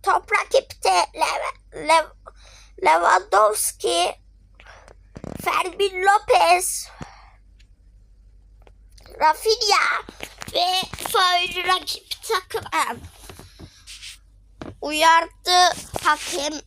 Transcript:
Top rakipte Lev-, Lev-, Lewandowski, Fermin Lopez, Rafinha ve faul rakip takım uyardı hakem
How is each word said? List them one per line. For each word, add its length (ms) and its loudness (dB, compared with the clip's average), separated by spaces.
Top 280 -2
rakipte 580 0
Lev-, 960 -4
Lev-, 280 2
Lewandowski, 1300 2
Fermin 600 -2
Lopez, 840 2
Rafinha 840 2
ve 280 0
faul 560 0
rakip 560 -4
takım 760 -4
uyardı 960 2
hakem 500 -2